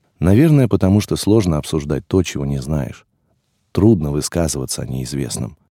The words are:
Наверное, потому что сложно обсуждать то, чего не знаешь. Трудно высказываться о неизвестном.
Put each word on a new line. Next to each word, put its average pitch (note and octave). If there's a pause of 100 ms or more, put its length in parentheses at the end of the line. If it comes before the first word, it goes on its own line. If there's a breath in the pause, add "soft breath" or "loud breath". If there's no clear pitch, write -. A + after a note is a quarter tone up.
(180)
Наверное, C3
потому G2
что F#2
сложно F#2
обсуждать C#2+
то, F#2
чего C#2+
не C#2
знаешь. C#2 (640)
Трудно F2+
высказываться C#2+
о B1+
неизвестном. B1+ (240)